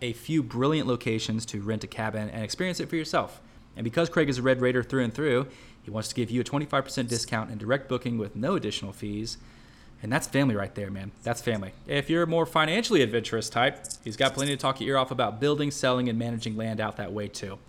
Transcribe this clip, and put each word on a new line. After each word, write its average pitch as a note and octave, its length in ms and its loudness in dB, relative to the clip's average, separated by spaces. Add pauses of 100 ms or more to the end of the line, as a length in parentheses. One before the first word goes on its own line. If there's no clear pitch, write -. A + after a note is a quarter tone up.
a A#2+ 140 -4
few D#3 280 0
brilliant C3 460 2
locations A2+ 580 0
to G#2 140 -6
rent G#2+ 240 -2
a - 20 -8
cabin G#2+ 440 -4
and A2 120 -8
experience F3+ 380 -4
it D#3+ 80 -6
for E3+ 80 -2
yourself. D#3 460 -2 (340)
And A2+ 80 -4
because D#3+ 240 2
Craig D3+ 220 2
is B2+ 80 0
a B2 40 -2
Red B2+ 200 4
Raider B2+ 200 4
through B2+ 220 0
and A2+ 80 0
through, C#3 360 2 (340)
he G#2+ 80 -14
wants G#2+ 180 -4
to - 60 -8
give A2+ 160 0
you B2 100 2
a A2+ 40 0
twenty-five C#3+ 380 0
percent A#2+ 280 -4
discount A2+ 400 -2
and G#2+ 100 -8
direct B2+ 300 0
booking A#2+ 260 -2
with G#2+ 180 -4
no C#3 200 0
additional G#2 400 -4
fees. G#2+ 420 -6 (680)
And A2 80 -4
that's D3+ 160 0
family C3+ 280 4
right G2 200 -2
there, G2+ 160 -6
man. G2 220 -10 (100)
That's A#2 200 -2
family. G2+ 300 -2 (140)
If C#3+ 220 0
you're E3 140 4
a E3+ 40 4
more E3 200 4
financially E3 560 4
adventurous A2 480 0
type, - 340 2 (180)
he's A2 140 -8
got C3+ 160 4
plenty C#3 200 -2
to C3+ 40 0
talk C3 240 0
your A2 80 -2
ear C3+ 80 4
off C3 140 2
about A2+ 300 0
building, C#3+ 300 2
selling, B2+ 380 2
and A2+ 100 0
managing A#2 380 -4
land A2 240 -2
out G#2+ 160 -4
that G2 160 -6
way G#2 160 -4
too. G2 300 -10 (100)